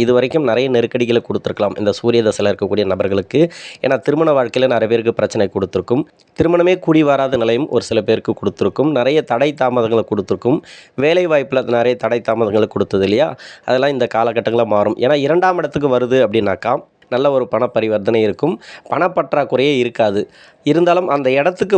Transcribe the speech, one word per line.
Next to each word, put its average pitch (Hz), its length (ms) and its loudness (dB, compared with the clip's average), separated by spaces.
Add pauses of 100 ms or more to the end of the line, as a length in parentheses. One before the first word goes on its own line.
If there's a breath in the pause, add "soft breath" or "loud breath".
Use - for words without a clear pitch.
இதுவரைக்கும் 123 480 2
நிறைய 123 260 0
நெருக்கடிகளை 117 520 0
கொடுத்துருக்கலாம் 101 540 -4
இந்த 104 180 0
சூரிய 117 280 2
தசையில 101 240 0
இருக்கக்கூடிய 98 400 -2
நபர்களுக்கு. 98 500 -2 (440 loud breath)
ஏன்னா 135 200 2
திருமண 156 320 0
வாழ்க்கையில 127 380 0
நிறைய 110 180 0
பேருக்கு 113 260 0
பிரச்சனை 104 360 0
கொடுத்துருக்கும், 98 500 -2 (320)
திருமணமே 170 480 2
கூடி 156 260 4
வராத 135 320 0
நிலையும் 117 320 0
ஒரு 113 140 0
சில 110 180 0
பேருக்கு 110 320 -2
கொடுத்துருக்கும், 104 600 -2
நிறைய 143 200 2 (120)
தடை 139 180 0 (100)
தாமதங்களை 117 520 0
கொடுத்துருக்கும், 104 460 -2 (460 loud breath)
வேலை 175 280 2
வாய்ப்புல 131 440 0
நிறைய 123 280 2
தடை 117 140 0 (120)
தாமதங்களை 107 440 0
கொடுத்தது 98 320 0
இல்லையா, 131 220 2 (380 loud breath)
அதெல்லாம் 131 300 0
இந்த 120 100 0 (100)
காலகட்டங்களில் 113 580 0
மாறும். 104 300 0
ஏன்னா 147 120 2 (100)
இரண்டாம் 180 340 2
இடத்துக்கு 147 360 -2
வருது 127 280 2
அப்படின்னாக்கா 104 480 0 (400)
நல்ல 135 200 0
ஒரு 127 180 0
பண 113 120 0 (100)
பரிவர்த்தனை 110 520 0
இருக்கும், 143 280 -2 (380 loud breath)
பணப்பற்றாக்குறையே 147 880 0
இருக்காது. 110 400 0 (480 loud breath)
இருந்தாலும் 175 460 2
அந்த 139 120 0 (120)
இடத்துக்கு 185 380 0